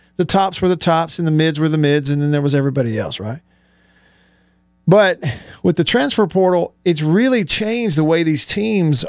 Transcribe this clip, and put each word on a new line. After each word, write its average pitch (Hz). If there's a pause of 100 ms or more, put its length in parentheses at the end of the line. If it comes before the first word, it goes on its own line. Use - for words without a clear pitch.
(180)
the 175
tops 190
were 185
the 180
tops, 165
and 170
the 160
mids 156
were 160
the 156
mids, 147
and 143
then 147
there 147
was 143
everybody 135
else, -
right? 113 (1500)
But 185 (380)
with 175
the 175
transfer 247
portal, 180 (100)
it's 160
really 220
changed 220
the 156
way 165
these 156
teams 190